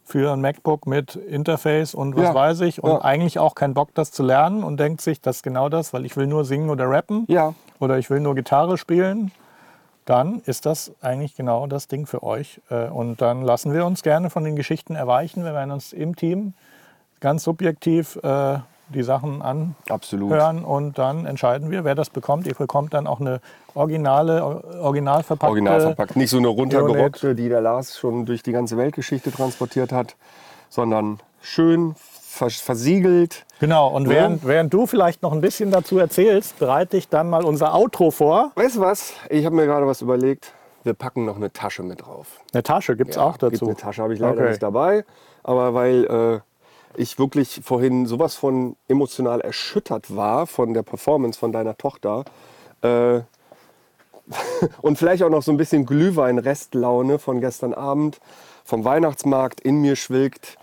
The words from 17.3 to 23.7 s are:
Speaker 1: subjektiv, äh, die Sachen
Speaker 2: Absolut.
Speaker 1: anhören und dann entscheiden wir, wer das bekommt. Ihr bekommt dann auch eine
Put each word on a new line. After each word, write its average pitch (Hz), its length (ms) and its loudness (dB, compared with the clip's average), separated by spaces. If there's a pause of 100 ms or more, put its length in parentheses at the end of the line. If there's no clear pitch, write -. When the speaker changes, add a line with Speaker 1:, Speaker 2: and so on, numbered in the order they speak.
Speaker 1:
subjektiv, 165 800 -2
äh, 139 340 0 (300)
die 135 160 -4
Sachen 135 360 -2 (480)
Speaker 2:
Absolut. 101 440 -4
Speaker 1:
anhören 160 320 2
und 143 340 -4
dann 139 260 -2
entscheiden 139 460 -2
wir, 185 140 -4
wer 139 100 0
das 147 160 -2
bekommt. 143 360 -4
Ihr 139 80 -6
bekommt 143 380 -4
dann 151 140 -2
auch 131 140 -4
eine 127 200 -4 (340)